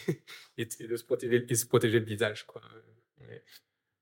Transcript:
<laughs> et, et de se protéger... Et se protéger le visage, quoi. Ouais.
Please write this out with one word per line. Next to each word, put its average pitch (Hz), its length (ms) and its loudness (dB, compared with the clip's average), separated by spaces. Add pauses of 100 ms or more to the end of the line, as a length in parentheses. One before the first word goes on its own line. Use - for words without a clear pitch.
(280)
<laughs> - 300 -18
et, 117 100 -6 (140)
et 120 60 -10
de 117 100 -2
se - 80 -12
protéger... 120 420 2
Et 120 80 0
se 113 100 0
protéger 117 340 4
le 107 60 0
visage, 107 400 -4
quoi. - 160 -18 (600)
Ouais. - 200 -20 (600)